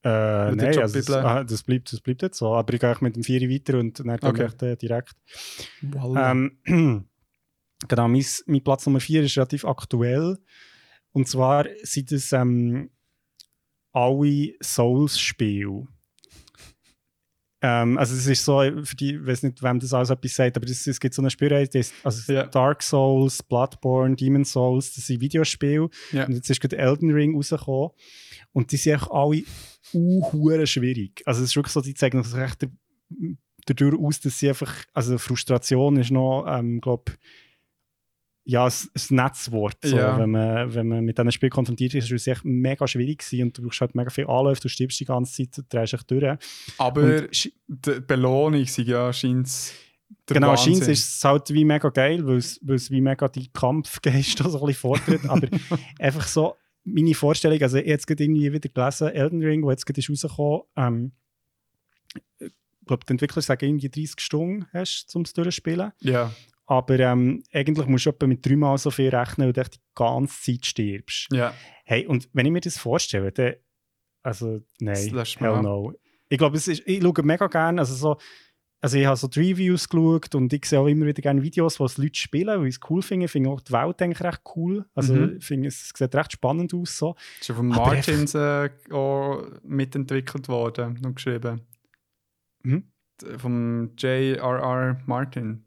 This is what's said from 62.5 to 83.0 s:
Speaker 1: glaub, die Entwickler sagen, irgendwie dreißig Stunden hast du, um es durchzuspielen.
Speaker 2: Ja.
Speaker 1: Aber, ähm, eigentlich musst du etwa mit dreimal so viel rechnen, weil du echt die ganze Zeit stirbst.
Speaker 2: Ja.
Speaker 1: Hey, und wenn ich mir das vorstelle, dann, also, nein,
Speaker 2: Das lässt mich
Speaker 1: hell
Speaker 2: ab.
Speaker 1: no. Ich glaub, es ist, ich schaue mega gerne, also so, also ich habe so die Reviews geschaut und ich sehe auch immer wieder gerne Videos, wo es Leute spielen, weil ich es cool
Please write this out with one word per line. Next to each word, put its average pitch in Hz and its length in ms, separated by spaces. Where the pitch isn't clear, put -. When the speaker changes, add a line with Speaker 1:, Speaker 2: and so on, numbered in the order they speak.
Speaker 1:
glaub, - 200
die 139 60
Entwickler 147 300
sagen, 131 220
irgendwie 139 240
dreißig 156 320
Stunden 175 520
hast - 400
du, 175 60
um 170 60
es - 80
durchzuspielen. 175 680
Speaker 2:
Ja. 120 320
Speaker 1:
Aber, 127 320
ähm, 123 440
eigentlich 147 340
musst 131 200
du 151 40
etwa 139 160
mit 127 180
dreimal 139 340
so 143 120
viel 131 240
rechnen, 123 320
weil 123 60
du 131 80
echt - 160
die - 40
ganze 127 480
Zeit 123 240
stirbst. - 640
Speaker 2:
Ja. 120 200
Speaker 1:
Hey, 120 220
und 127 260
wenn 131 140
ich 156 60
mir 175 80
das - 180
vorstelle, 107 540
dann, 123 220
also, 110 380
nein, 104 140
Speaker 2:
Das 101 160
lässt 120 300
mich 113 100
Speaker 1:
hell 110 60
Speaker 2:
ab. 107 60
Speaker 1:
no. 101 300
Ich 135 100
glaub, 147 160
es 156 140
ist, 156 180
ich 190 160
schaue 170 200
mega 175 260
gerne, 170 320
also 131 140
so, 147 220
also 139 180
ich 139 80
habe 135 100
so 131 120
die 147 120
Reviews 180 480
geschaut 160 460
und 131 180
ich 147 140
sehe 147 120
auch 143 80
immer 147 200
wieder 147 160
gerne 139 200
Videos, 165 380
wo 143 60
es - 120
Leute 147 200
spielen, 196 420
weil 143 80
ich 127 80
es - 140
cool 175 120